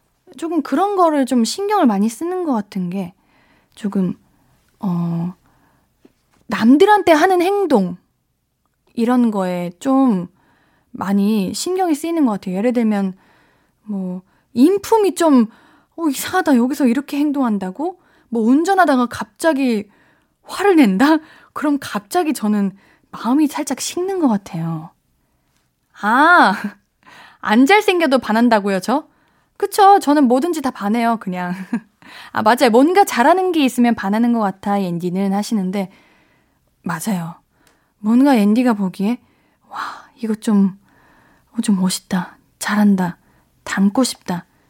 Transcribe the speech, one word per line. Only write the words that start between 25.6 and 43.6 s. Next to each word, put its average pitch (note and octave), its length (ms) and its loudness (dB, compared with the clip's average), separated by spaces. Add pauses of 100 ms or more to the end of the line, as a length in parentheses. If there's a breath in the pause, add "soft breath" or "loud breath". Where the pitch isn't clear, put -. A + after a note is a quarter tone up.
아, B3+ 540 4 (840 loud breath)
안 A3 260 2
잘생겨도 F4+ 520 2
반한다고요, G#3+ 640 0
저? C4 260 -4 (500)
그쵸? G4 440 4
저는 D4 260 2
뭐든지 C4+ 360 0
다 C4 80 -4
반해요, A3+ 480 -2
그냥. F3+ 360 -8
<laughs> - 800 -14
아, - 100 -4
맞아요. A#3+ 280 4
뭔가 E4 340 6
잘하는 F4+ 480 2
게 D#4 120 0
있으면 A#3+ 300 2
반하는 A#3 380 -2
것 A#3 80 0
같아, G3+ 380 -2
앤디는 F3+ 540 -4
하시는데. G3 580 -4 (920 soft breath)
맞아요. E3+ 520 -6 (640)
뭔가 B3 380 2
앤디가 A3 380 2
보기에, G3+ 460 -4 (480)
"와, - 100 -16 (380 loud breath)
이거 A3 180 -6
좀, G3+ 440 0 (720 soft breath)
어, A3+ 80 -6
좀 G#3 180 0
멋있다. F#3 600 -4 (200)
잘한다. G3+ 600 0 (460)